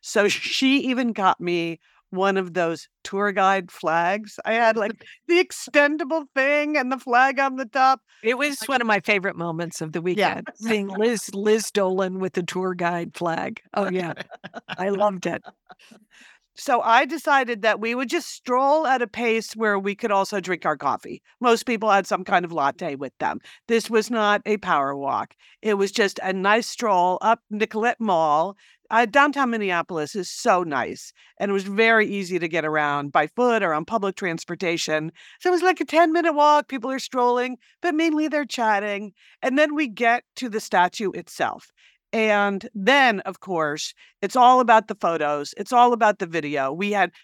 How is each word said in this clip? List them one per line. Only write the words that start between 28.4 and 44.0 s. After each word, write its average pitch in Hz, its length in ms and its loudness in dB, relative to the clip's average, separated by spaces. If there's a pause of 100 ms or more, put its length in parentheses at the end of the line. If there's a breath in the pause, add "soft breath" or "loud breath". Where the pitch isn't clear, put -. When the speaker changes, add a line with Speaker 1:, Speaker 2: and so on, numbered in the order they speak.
Speaker 1:
Uh, 233 140 4
downtown 277 460 2
Minneapolis 175 640 -2
is 180 160 -6
so 185 320 2
nice, 139 500 -6 (260 soft breath)
and 202 120 -2
it - 20 -2
was 196 120 -2
very 220 440 2
easy 185 300 -4
to 170 100 -2
get 156 160 -2
around 147 480 -2
by 156 140 4
foot 233 360 2
or 165 120 0
on 156 100 -2
public 202 320 -4
transportation. 165 960 -4 (280 loud breath)
So 359 100 0
it - 20 4
was 339 100 2
like 370 180 2
a 311 40 -4
ten-minute 330 480 2
walk. 294 360 4
People 262 220 -6
are 262 100 -4
strolling, 247 580 -2 (240 soft breath)
but 339 120 0
mainly 311 340 0
they're 294 180 -2
chatting. 208 640 -2 (300 soft breath)
And 262 160 0
then 302 160 2
we 294 140 -2
get 233 340 0 (140)
to 254 120 -8
the 208 120 -4
statue 180 500 0
itself. - 600 -6 (420 soft breath)
And 208 600 0
then, 233 480 4
of - 200 -10
course, 156 520 -4 (300 soft breath)